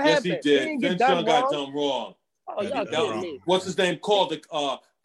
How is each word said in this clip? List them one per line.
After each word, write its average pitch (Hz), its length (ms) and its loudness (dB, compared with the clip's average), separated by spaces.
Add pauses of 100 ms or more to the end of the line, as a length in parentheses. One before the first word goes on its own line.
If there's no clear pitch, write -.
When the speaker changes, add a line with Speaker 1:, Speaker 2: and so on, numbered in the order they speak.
Speaker 1:
Yes, 294 180 4
he 185 80 -2
Speaker 2:
happened. 165 120 -4
He 147 60 2
Speaker 1:
did. 143 100 6
Speaker 2:
didn't 302 200 -2
get - 100 0
Speaker 1:
Vince 180 100 -2
Speaker 2:
done 262 160 4
Speaker 1:
Young - 100 -2
got - 180 4
Speaker 2:
wrong. 269 100 0
Speaker 1:
done 139 200 -6
wrong. 127 400 -4 (360)
Speaker 2:
Oh, - 140 -6
Speaker 3:
Yeah, 202 40 -4
Speaker 2:
y'all - 0 -
Speaker 3:
he 269 60 -6
done 220 180 -2
Speaker 2:
kidding 160 200 0
Speaker 3:
wrong. - 100 -6
Speaker 2:
me. 156 240 -10
Speaker 1:
What's 185 180 2
his 185 140 -8
name? 180 220 2
Called 196 320 2
the, 151 200 -8
uh, 143 240 -2 (300)